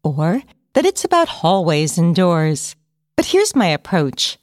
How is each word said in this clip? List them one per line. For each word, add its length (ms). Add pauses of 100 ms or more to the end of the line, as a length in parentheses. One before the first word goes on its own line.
or 380 (320)
that 140
it's 180
about 240
hallways 720
and 180
doors. 580 (400)
But 120
here's 280
my 120
approach. 760